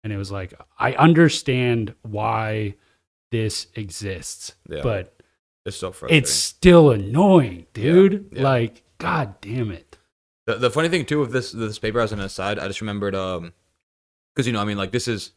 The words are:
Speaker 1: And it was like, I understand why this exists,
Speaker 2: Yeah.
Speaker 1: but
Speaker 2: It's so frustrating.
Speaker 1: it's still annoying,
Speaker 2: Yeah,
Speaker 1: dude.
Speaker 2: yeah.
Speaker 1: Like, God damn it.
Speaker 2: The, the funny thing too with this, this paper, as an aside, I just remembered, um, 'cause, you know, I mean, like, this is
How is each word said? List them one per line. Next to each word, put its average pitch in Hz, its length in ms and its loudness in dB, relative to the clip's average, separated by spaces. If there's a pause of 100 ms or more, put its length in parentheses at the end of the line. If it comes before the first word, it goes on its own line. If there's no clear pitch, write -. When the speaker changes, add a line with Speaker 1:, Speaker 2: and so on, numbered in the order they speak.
Speaker 1:
And 107 100 -8
it 101 60 -6
was 98 120 -8
like, 95 220 -10 (260)
I 127 160 -2
understand 127 1080 2
why 107 720 -4 (560)
this 110 440 -4
exists, 98 800 -12 (140)
Speaker 2:
Yeah. - 140 -10
Speaker 1:
but 104 400 -6 (420)
Speaker 2:
It's 98 120 -10
so 92 160 -10
frustrating. - 260 2
Speaker 1:
it's - 120 0
still 170 600 6
annoying, 117 760 2 (100)
Speaker 2:
Yeah, 110 100 -8
Speaker 1:
dude. 190 480 4
Speaker 2:
yeah. - 100 -6
Speaker 1:
Like, 123 400 -2 (160)
God 160 420 -6
damn 113 300 -6
it. - 260 -16 (500)
Speaker 2:
The, 110 100 -2
the 120 140 0
funny 160 200 0
thing 165 160 -2
too 151 140 -2
with 123 120 -2
this, 127 200 -4
this 107 260 -6
paper, 110 220 -2
as 107 120 0
an 104 80 -6
aside, 98 380 -6
I 90 80 -8
just 98 160 -8
remembered, 101 320 -4
um, 90 400 -6 (840)
'cause, 123 100 0
you 123 60 -2
know, 107 80 -2
I 104 60 -2
mean, 104 100 -4
like, 95 160 -4
this 120 160 -4
is 107 280 -6